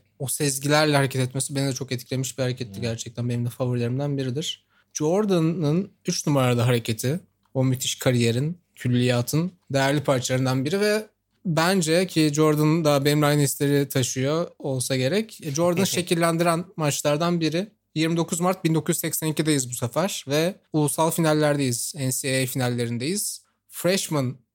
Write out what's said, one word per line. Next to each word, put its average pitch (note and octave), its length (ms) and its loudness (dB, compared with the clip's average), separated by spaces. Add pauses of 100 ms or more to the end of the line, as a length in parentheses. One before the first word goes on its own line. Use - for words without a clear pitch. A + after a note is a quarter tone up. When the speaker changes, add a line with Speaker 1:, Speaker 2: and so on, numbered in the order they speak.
(180)
Speaker 1:
o C3+ 100 -8
sezgilerle D3 680 2
hareket C3 260 2
etmesi C3 320 -4
beni C#3 140 0
de C3+ 40 -2
çok B2+ 200 -8
etkilemiş B2+ 460 -6
bir C3 40 0
hareketti B2+ 320 -6
Speaker 2:
Hmm. B2 80 -10
Speaker 1:
gerçekten. A#2+ 460 -6
Benim A#2+ 180 -2
de A#2+ 40 -4
favorilerimden B2+ 680 -2
biridir. C3 460 -6 (300)
Jordan'ın E3+ 960 2 (160)
üç - 200 -4
numarada B2 400 4
hareketi, B2 540 0 (340)
o C3 100 2
müthiş C3 300 0
kariyerin, B2 640 0 (160)
külliyatın B2 800 0 (180)
değerli C#3 300 2
parçalarından C3 640 0
biri F#3 160 -2
ve G#3+ 260 0 (400)
bence E3+ 600 2
ki D#3 280 2
Jordan D#3 500 4
da C#3+ 200 4
benimle D3 220 4
aynı D3 160 4
hisleri C#3+ 460 2
taşıyor C3+ 580 -2 (120)
olsa C3+ 380 -4
gerek. E3+ 460 -2
E, D#3 120 -8
Jordan'ı F3 320 2
Speaker 2:
<laughs> - 0 -
Speaker 1:
şekillendiren E3+ 760 0 (120)
maçlardan D#3 640 0
biri. D#3+ 260 -2 (280)
Yirmi E3 220 0
dokuz E3 240 -2
Mart F3+ 240 0
bin D#3+ 100 2
dokuz D#3 220 0
yüz - 40 -4
seksen D#3+ 260 -4
ikideyiz D3 440 0
bu B2 40 -10
sefer D3+ 540 -4
ve D#3+ 260 0 (180)
ulusal D#3 380 2
finallerdeyiz. D3 840 0
N C3 160 -2
C C3 260 -2
A C3 40 0
A B2+ 40 -2
finallerindeyiz. B2 960 -4 (260)
Freshman D#3+ 680 -2 (180)